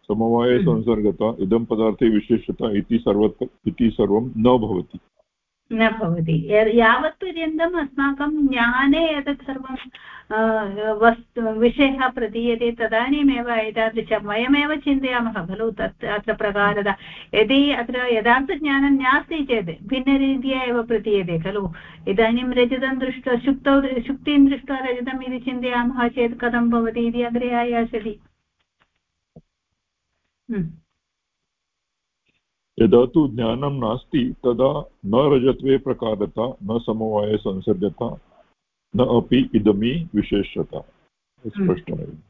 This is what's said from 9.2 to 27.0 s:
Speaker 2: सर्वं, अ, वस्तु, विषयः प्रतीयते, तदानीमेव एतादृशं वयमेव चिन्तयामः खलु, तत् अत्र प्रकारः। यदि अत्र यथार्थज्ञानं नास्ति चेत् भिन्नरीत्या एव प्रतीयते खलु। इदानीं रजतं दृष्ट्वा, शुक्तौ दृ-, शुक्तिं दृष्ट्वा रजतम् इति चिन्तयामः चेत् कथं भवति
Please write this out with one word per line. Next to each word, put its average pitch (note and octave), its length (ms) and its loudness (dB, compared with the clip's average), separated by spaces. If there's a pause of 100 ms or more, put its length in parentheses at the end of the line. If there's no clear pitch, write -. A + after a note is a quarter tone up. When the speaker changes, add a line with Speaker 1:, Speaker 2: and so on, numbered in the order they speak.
Speaker 2:
सर्वं, C4 320 -10 (560)
अ, A3 320 0 (280)
वस्तु, A#3 500 2
विषयः A#3+ 680 2
प्रतीयते, A#3 640 -2
तदानीमेव A#3+ 760 0
एतादृशं A3 720 -2
वयमेव C4 560 0
चिन्तयामः B3 720 -2
खलु, G#3+ 260 -4
तत् G3 340 -8
अत्र G#3 280 -4
प्रकारः। G3+ 640 0 (380)
यदि C4+ 380 4
अत्र B3 280 -4 (140)
यथार्थज्ञानं C#4 800 0
नास्ति C#4 520 0
चेत् G3+ 440 -4
भिन्नरीत्या C4+ 760 0
एव A#3+ 220 -2
प्रतीयते G3+ 560 -2
खलु। F#3+ 300 -4 (380)
इदानीं A3+ 360 2
रजतं B3+ 540 0
दृष्ट्वा, C4 380 -2
शुक्तौ C#4 460 2
दृ-, C4 260 -4
शुक्तिं C#4 380 4
दृष्ट्वा C4+ 320 -2
रजतम् B3+ 460 -6
इति B3 160 -6
चिन्तयामः B3 680 -2
चेत् A#3 320 -2
कथं A#3+ 300 0
भवति A#3 380 0